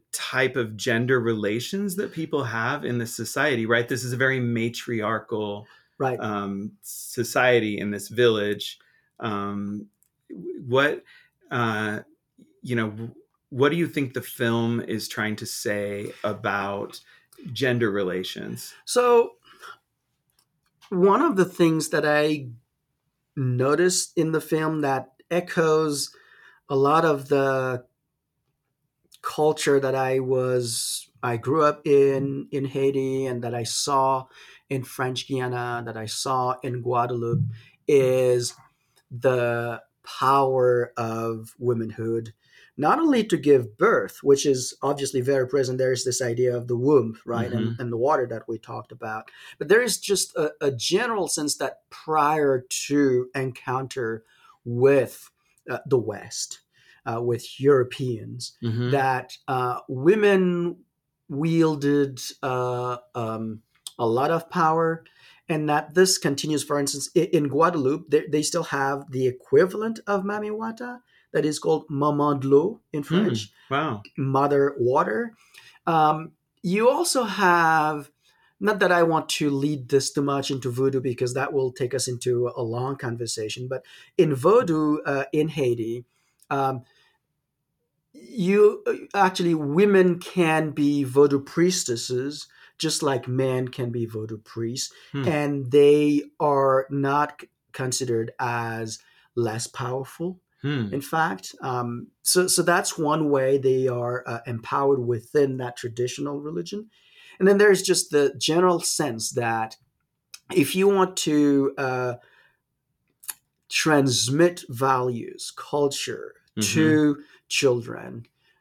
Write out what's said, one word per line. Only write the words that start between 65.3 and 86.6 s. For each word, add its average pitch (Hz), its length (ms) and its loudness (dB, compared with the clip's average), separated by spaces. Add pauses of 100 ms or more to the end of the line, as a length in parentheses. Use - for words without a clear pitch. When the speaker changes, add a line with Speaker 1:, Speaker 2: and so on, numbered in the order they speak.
Speaker 2:
and 151 200 -2
that 147 260 -2
this 185 240 4
continues. 147 440 -2
For 147 160 -2
instance, 139 380 -4
i-, 175 160 2
in 151 160 2
Guadeloupe, 160 640 0
they, 151 160 2
they 151 160 0
still 160 220 -2
have 139 460 -4
the 131 160 -2
equivalent 196 800 2
of 202 180 0
Mami 208 260 -6
Wata 226 500 -10 (320)
that 151 120 0
is 151 140 0
called 160 300 0
Maman 143 520 0
de 131 80 -2
l'eau 156 320 4 (120)
in 147 100 -4
Speaker 1:
Hmm. 165 220 0
Speaker 2:
French, 113 260 -2 (200)
Speaker 1:
Wow. 135 320 -2 (140)
Speaker 2:
Mother 139 640 2
Water. 185 560 0 (520)
Um, 160 460 2 (300)
you 208 280 2
also 285 340 2
have, 165 880 2 (480)
not 202 220 0
that 185 120 4
I 175 100 6
want 160 260 2 (100)
to 147 120 2
lead 139 380 -2
this 135 240 2
too 147 100 0
much 139 280 -2
into 131 200 -4
voodoo 131 300 0
because 123 340 -4
that 139 180 -4
will 131 200 -2
take 127 220 -4
us 127 140 -2
into 120 480 -2
a 131 60 -6
long 123 340 -4
conversation, 117 720 -8
but 131 160 -8 (320)
in 170 180 4
voodoo, 156 720 2
uh, 139 260 -2
in 151 160 2
Haiti, 120 560 -2 (460)
um, 135 320 -2 (1300)